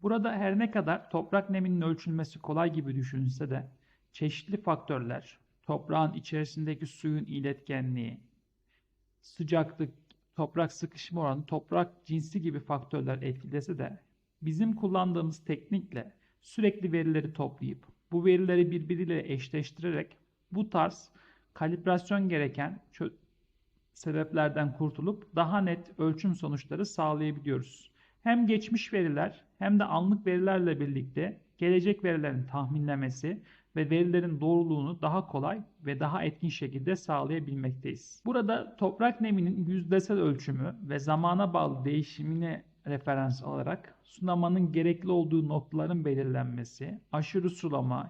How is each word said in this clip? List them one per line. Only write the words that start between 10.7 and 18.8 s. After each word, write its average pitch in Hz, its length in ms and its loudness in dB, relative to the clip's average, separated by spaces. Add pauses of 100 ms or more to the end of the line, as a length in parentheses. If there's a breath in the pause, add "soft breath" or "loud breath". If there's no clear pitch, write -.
sıkışma - 500 -8
oranı, 151 240 -2
toprak 175 600 -2
cinsi 160 360 -4
gibi 156 180 -2
faktörler 135 640 -4
etkilese 135 560 -6
de 139 220 -8 (420)
bizim 175 340 0
kullandığımız 180 720 0
teknikle - 680 -4 (280 soft breath)
sürekli 202 500 0
verileri 156 420 2
toplayıp 135 540 -6 (240)
bu 170 140 2
verileri 180 460 6
birbiriyle 165 640 -2